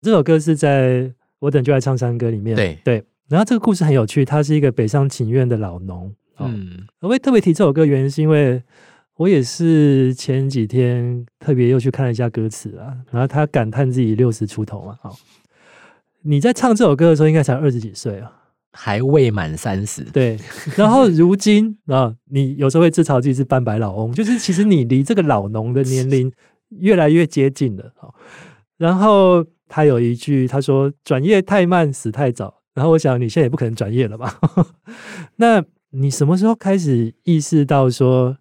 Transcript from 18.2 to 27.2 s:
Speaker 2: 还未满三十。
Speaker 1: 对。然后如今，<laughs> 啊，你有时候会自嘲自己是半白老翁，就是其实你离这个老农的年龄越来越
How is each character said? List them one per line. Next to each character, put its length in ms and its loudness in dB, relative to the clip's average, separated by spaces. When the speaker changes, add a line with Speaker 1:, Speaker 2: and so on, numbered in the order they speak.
Speaker 2:
还 280 -6
未 260 4
满 260 -6
三 300 -6
十。 200 -12
Speaker 1:
对。 300 -2
然 140 4
后 180 4
如 280 4
今， 460 2
<laughs> 40 -20
啊， 260 0
你 240 -2
有 120 0
时 80 0
候 60 6
会 80 6
自 140 0
嘲 180 2
自 60 0
己 60 0
是 100 -2
半 200 0
白 140 -2
老 160 -4
翁， 180 -6
就 120 -4
是 160 0
其 120 -6
实 120 0
你 220 2
离 180 2
这 100 -2
个 80 0
老 280 0
农 220 -6
的 120 0
年 260 -2
龄 220 0
越 160 2
来 140 4
越 180 4